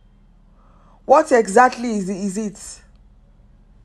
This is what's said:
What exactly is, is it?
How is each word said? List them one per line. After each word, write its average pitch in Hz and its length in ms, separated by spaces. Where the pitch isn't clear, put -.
What 302 280
exactly 233 640
is, 185 120
is 196 300
it? - 420